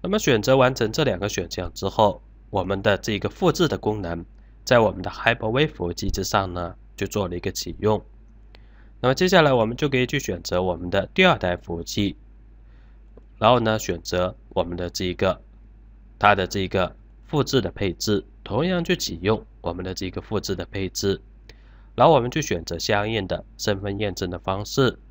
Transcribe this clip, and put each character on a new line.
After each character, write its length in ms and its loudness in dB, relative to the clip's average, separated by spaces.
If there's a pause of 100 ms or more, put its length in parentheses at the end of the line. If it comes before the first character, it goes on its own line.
那 80 -6
么 100 0
选 220 2
择 140 4
完 180 6
成 180 -2
这 120 -2
两 160 0
个 80 -4
选 220 -4
项 240 -8
之 160 -4
后， 320 2 (280)
我 140 -2
们 180 -2
的 160 2
这 220 -4
个 100 -4
复 220 2
制 160 2
的 100 -2
功 240 -4
能 220 -6 (400)
在 160 6
我 120 6
们 100 -10
的 80 -6
Hyper-V 580 0
服 180 -8
务 80 -4
器 180 -4
之 120 -4
上 300 -2
呢， 220 -6 (200)
就 120 -4
做 200 -2
了 80 -8
一 40 -6
个 120 -6
启 280 -10
用。 240 2 (960)
那 100 2
么 60 4
接 120 2
下 140 6
来 100 6
我 140 4
们 100 -4
就 140 0
可 80 0
以 80 2
去 140 -4
选 240 -6
择 180 0
我 140 0
们 160 -6
的 160 0
第 180 2
二 100 6
台 220 -2
服 180 -10
务 60 -10
器， 340 -2 (1200)
然 100 6
后 100 6
呢， 200 0
选 240 -4
择 320 -2 (140)
我 140 -2
们 140 -4
的 140 -6
这 240 -4
个， 260 0 (760)
它 160 8
的 100 0
这 220 -4
个 280 0 (300)
复 180 0
制 180 2
的 100 -4
配 220 -2
置， 300 -2 (200)
同 200 -2
样 200 -2
去 120 0
启 280 -8
用 200 0 (180)
我 120 -4
们 100 -8
的 120 -6
这 160 -6
个 100 -8
复 180 -4
制 160 -4
的 120 -8
配 220 -6
置， 300 -2 (760)
然 120 6
后 60 8
我 60 6
们 100 -2
去 140 -4
选 200 -4
择 140 -8
相 320 -2
应 160 -2
的 180 -6 (140)
身 240 -2
份 160 -4
验 160 -4
证 160 -6
的 80 -8
方 260 -4
式。 360 0 (120)